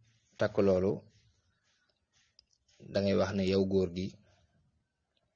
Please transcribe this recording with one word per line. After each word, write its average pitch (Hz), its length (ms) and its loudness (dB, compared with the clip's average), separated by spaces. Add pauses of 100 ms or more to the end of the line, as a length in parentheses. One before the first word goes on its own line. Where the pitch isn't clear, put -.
(400)
takk 107 180 -2
loolu, 95 340 4 (1900)
da - 180 -8
ngay 98 180 0
wax 95 160 0
ne 98 100 -2
yow 95 220 2
góor 95 280 0
gi, 92 140 -6 (1300)